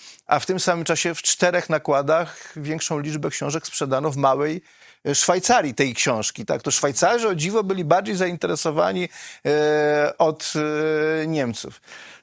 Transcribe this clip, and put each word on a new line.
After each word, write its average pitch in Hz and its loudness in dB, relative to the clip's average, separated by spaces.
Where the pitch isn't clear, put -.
A 147 4
w - -4
tym 185 0
samym 170 2
czasie 170 0
w - -8
czterech 175 2
nakładach 156 0
większą 156 -4
liczbę 151 -4
książek 143 -6
sprzedano 139 -2
w 131 -4
małej, 143 2
e, 143 0
Szwajcarii 180 2
tej 135 0
książki, 113 -2
tak? - -2
To 147 -4
Szwajcarzy, 196 2
o 190 0
dziwo, 196 0
byli 185 -2
bardziej 190 2
zainteresowani, 175 0
e, 147 2
od, 156 0
e, 156 -4
Niemców. 139 -4